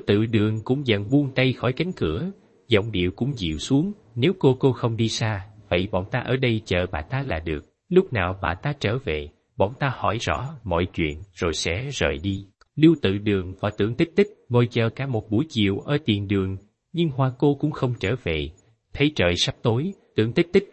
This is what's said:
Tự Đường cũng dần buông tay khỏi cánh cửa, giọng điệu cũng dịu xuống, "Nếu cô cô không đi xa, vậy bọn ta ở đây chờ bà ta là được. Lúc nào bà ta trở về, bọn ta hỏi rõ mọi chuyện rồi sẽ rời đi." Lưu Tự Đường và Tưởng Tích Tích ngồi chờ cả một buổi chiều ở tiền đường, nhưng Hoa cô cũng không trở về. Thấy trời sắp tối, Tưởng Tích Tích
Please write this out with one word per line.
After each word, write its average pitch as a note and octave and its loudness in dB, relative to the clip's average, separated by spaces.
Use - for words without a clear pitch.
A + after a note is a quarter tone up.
Tự A2 4
Đường A2 0
cũng C3+ -2
dần G#2 0
buông C#3 2
tay B2+ 2
khỏi C3 -2
cánh F3 -4
cửa, B2 -2
giọng A2 2
điệu F2+ 0
cũng C3+ -4
dịu E2+ -4
xuống, D#3 0
"Nếu D3 2
cô C3 4
cô C3+ 4
không A2+ -2
đi A2+ 2
xa, G#2+ -4
vậy F#2 2
bọn F#2+ 0
ta B2+ -2
ở A#2+ -2
đây A#2+ 0
chờ F2+ 0
bà D2+ -4
ta C3+ -6
là E2 -4
được. D#2+ -6
Lúc F3+ 2
nào F#2+ 0
bà E2 -2
ta D3 -6
trở A2 0
về, D2+ -6
bọn G2+ 0
ta C#3 -2
hỏi F#2+ 0
rõ A#2+ -4
mọi F2 0
chuyện D#2 -4
rồi E2+ -2
sẽ F#2+ -4
rời D2+ 0
đi." G2 -4
Lưu D#3 6
Tự G2+ 2
Đường G2 -2
và G#2 0
Tưởng A2 0
Tích E3 0
Tích G#3 4
ngồi A#2+ 4
chờ A2+ 0
cả C3+ -8
một A2 -4
buổi B2 2
chiều G#2 2
ở C#3+ -2
tiền G2+ 0
đường, F#2+ 0
nhưng E3+ 0
Hoa C3 0
cô C#3+ 2
cũng D3+ -2
không B2+ -2
trở G2+ -2
về. D2+ -2
Thấy D3+ 2
trời F2 4
sắp - -2
tối, C3 0
Tưởng A2+ 2
Tích E3+ 2
Tích G3 4